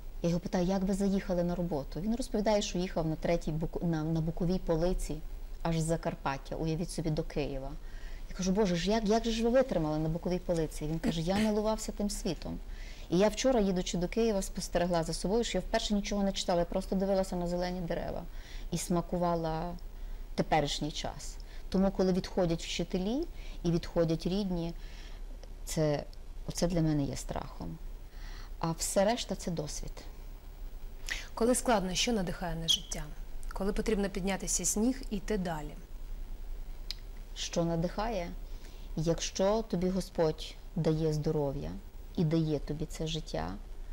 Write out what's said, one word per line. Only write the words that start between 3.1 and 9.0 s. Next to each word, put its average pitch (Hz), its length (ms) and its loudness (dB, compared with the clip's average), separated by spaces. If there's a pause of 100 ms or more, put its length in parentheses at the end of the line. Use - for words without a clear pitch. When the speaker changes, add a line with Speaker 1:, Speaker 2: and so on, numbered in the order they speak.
Speaker 1:
третій 170 360 0
Буку-, 160 360 -2
на, 156 160 2
на 160 180 2
боковій 170 380 0
полиці 165 580 2 (440)
аж 165 180 2
з 156 40 2
Закарпаття, 160 720 -2
уявіть 160 360 0
собі, 160 180 -2
до 160 140 2
Києва. 139 480 -2 (580)
Я - 60 -8
кажу: 185 160 0
«Боже 190 240 4
ж, 170 160 2
як, 220 140 4